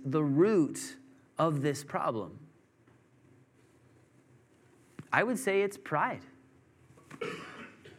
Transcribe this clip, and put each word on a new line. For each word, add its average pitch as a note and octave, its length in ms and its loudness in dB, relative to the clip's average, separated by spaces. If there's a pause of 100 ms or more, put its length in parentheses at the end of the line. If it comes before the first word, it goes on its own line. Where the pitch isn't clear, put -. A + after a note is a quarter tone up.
the D#3 180 2
root D#3 760 4 (420)
of D#3 240 2
this C#3+ 220 -2
problem? B2 540 -4 (2750)
I C#3+ 100 4
would A#3 160 0
say G3 240 2
it's G3 140 -2
pride. D#3 460 -4 (1800)